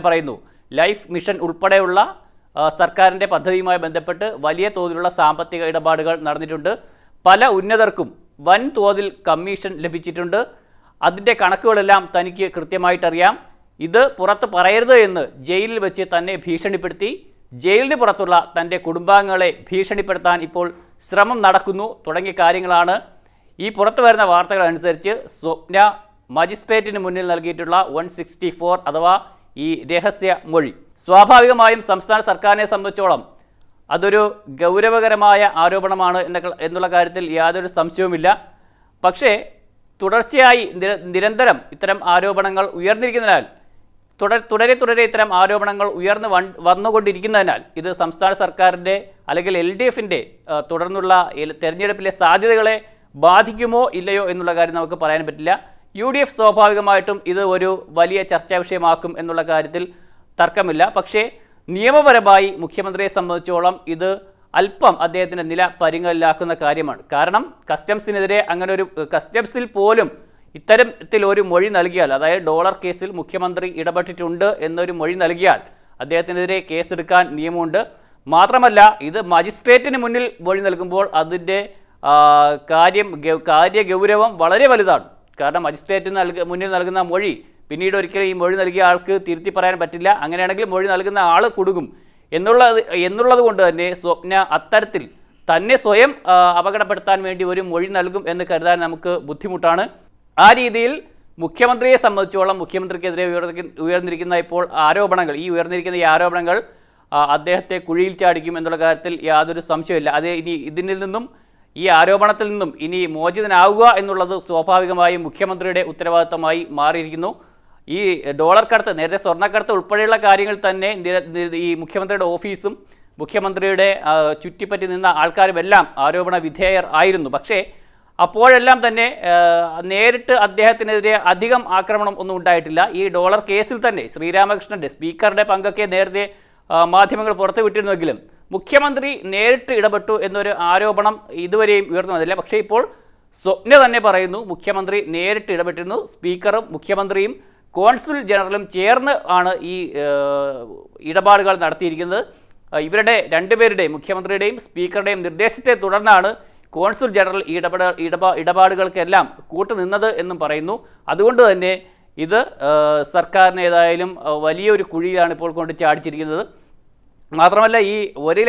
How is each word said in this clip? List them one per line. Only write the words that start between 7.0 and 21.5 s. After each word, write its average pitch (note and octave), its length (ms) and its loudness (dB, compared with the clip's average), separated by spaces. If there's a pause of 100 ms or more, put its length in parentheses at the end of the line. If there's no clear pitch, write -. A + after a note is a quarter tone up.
പല G3+ 180 6 (140)
ഉന്നതർക്കും G3+ 500 0 (380)
വൻതോതിൽ G3+ 600 0 (200)
കമ്മീഷൻ F#3 440 -4 (120)
ലഭിച്ചിട്ടുണ്ട്. E3+ 560 -6 (680)
അതിൻ്റെ G3+ 340 0
കണക്കുകളെല്ലാം G3 640 2 (120)
തനിക്ക് F3+ 300 -2 (100)
കൃത്യമായിട്ടറിയാം. F3+ 800 0 (540)
ഇത് G3 140 4 (160)
പുറത്ത് G3+ 380 0
പറയരുത് G#3+ 400 4 (120)
എന്ന് F3+ 160 -4 (240)
ജയിലിൽ G#3+ 380 -2
വെച്ച് F#3+ 180 -6 (100)
തന്നെ F3 200 -2 (100)
ഭീഷണിപ്പെടുത്തി, F3 640 -6 (540)
ജയിലിന് B3 380 2
പുറത്തുള്ള G3 340 2 (220)
തൻ്റെ E3+ 280 -4
കുടുംബാംഗങ്ങളെ F#3 640 2 (200)
ഭീഷണിപ്പെടുത്താൻ F#3+ 680 -2 (100)
ഇപ്പോൾ F3 200 -4 (400)
ശ്രമം A#3 380 2
നടക്കുന്നു F#3+ 420 2 (180)